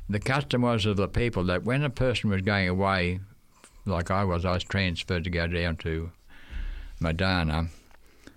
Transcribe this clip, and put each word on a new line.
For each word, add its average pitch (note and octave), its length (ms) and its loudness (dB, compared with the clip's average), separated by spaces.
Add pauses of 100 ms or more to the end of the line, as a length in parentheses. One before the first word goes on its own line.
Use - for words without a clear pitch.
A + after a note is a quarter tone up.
the G#2 120 -2
custom C3 420 0
was A#2 240 2
of G2+ 120 2
the F#2+ 100 2
people A2+ 380 0
that F#2 180 2
when C3 200 0
a C#3+ 60 0
person A#2+ 400 0
was F#2+ 140 2
going G2 260 2
away, F#2 500 2 (680)
like F2 260 0
I G2 120 4
was, F2 220 0
I F2+ 80 2
was F2+ 100 0
transferred F2+ 600 -2
to F2+ 60 -4
go E2+ 180 0
down E2+ 300 0
to E2 340 -4 (880)
Madana, E2 680 0 (680)